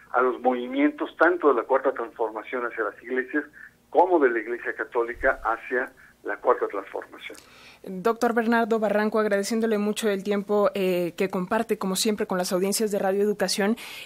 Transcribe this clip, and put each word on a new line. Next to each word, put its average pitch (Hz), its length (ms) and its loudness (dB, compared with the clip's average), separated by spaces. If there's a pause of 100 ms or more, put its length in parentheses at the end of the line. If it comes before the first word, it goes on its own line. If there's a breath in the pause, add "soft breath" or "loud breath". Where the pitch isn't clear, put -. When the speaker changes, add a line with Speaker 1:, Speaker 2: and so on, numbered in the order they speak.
(100)
Speaker 1:
a - 100 0
los 127 200 2
movimientos 254 760 0
tanto 165 320 4
de 143 60 6
la 113 120 0
Cuarta 131 260 2
Transformación 113 760 -6
hacia 113 180 -6
las 101 180 -8
iglesias 127 420 -4 (440 loud breath)
como 175 300 4
de 135 120 6
la 117 80 0
Iglesia 117 360 -6
Católica 120 680 -2
hacia 123 480 -4 (340 soft breath)
la 104 120 -6
Cuarta 120 320 2
Transformación. - 680 -10 (500 loud breath)
Speaker 2:
Doctor 226 460 0
Bernardo 226 460 2
Barranco, 214 400 2
agradeciéndole 214 580 0
mucho 208 320 0
el 196 140 -2
tiempo, 202 500 2
eh, 180 420 0
que 190 120 0
comparte, 208 500 -2
como 185 160 -2
siempre, 208 320 0
con 190 100 -2
las 180 160 0
audiencias 196 380 2
de 202 80 0
Radio 196 240 2
Educación. 202 540 2 (280 loud breath)